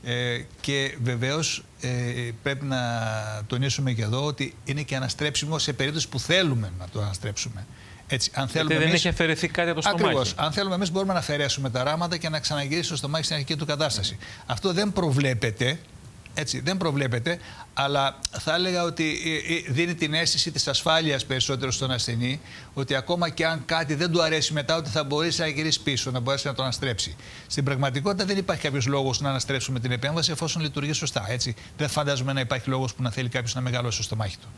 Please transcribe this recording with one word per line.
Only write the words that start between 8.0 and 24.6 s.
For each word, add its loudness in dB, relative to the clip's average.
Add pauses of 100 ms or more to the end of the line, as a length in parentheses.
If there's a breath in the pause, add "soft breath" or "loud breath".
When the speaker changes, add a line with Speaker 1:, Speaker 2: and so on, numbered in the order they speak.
Speaker 1:
Έτσι, 0
αν 0
Speaker 2:
Γιατί -2
Speaker 1:
θέλουμε 4
Speaker 2:
δεν 6
Speaker 1:
εμείς 6
Speaker 2:
έχει 2
αφαιρεθεί 2
κάτι 2
από 2
το -
στομάχι. 4
Speaker 1:
Ακριβώς. 4
Αν 0
θέλουμε 0
εμείς, 0
μπορούμε 2
να 4
αφαιρέσουμε 0
τα 0
ράματα 0
και -2
να -2
ξαναγυρίσει -2
το -4
στομάχι -2
στην 0
αρχική -2
του -4
κατάσταση. 0 (280 loud breath)
Αυτό 0
δεν 2
προβλέπεται. 2 (540)
Έτσι, -2
δεν 0
προβλέπεται, 0 (340 loud breath)
αλλά 2 (120)
θα -2
έλεγα 2
ότι, 0 (220)
ε, 0
ε, -2
δίνει 2
την 0
αίσθηση 2
της -2
ασφάλειας 2
περισσότερο 0
στον 0
ασθενή, 0 (340 loud breath)
ότι 0
ακόμα 2
και 0
αν 0
κάτι 2
δεν 2
του 4
αρέσει 2
μετά, 2